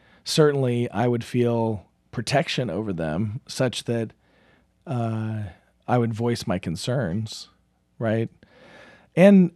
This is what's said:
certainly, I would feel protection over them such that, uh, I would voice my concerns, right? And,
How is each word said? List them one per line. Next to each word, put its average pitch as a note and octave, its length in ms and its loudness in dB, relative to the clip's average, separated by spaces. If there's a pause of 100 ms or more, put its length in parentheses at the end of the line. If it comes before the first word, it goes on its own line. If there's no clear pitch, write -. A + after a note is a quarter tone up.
(220)
certainly, C3 680 2
I A#2 180 0
would A#2+ 160 0
feel A#2 600 0 (240)
protection B2+ 580 -2
over G2+ 240 -4
them E2+ 560 -4
such - 360 -4
that, A2+ 280 -4 (760)
uh, A2 580 -4 (440)
I B2 100 2
would A#2 140 0
voice A#2 340 -2
my F2+ 120 -2
concerns, A2 880 -6 (500)
right? A2+ 300 -2 (880)
And, F#3 380 8